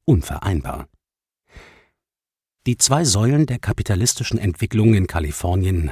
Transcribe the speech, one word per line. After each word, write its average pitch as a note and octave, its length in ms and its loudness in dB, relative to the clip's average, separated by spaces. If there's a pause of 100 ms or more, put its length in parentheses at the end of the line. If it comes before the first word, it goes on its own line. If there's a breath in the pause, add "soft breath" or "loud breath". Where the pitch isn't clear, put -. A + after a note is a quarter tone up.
unvereinbar. D2+ 840 0 (1800 loud breath)
Die B2 100 -2
zwei D3+ 280 0
Säulen B2 400 2
der B2 140 -4
kapitalistischen - 800 -2
Entwicklung G#2+ 540 2
in F#2 140 2
Kalifornien F2 840 -2